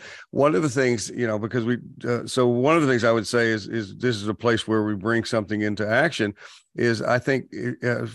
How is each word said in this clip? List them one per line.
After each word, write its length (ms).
One 220
of 100
the 60
things, 460
you 100
know, 140
because 240
we, 140
uh, 220
so 200
one 280
of 60
the 80
things 160
I 80
would 120
say 220
is, 220
is 260
this 220
is 100
a 60
place 340
where 160
we 120
bring 280
something 380
into 260
action, 480
is 260
I 160
think, 340
uh, 320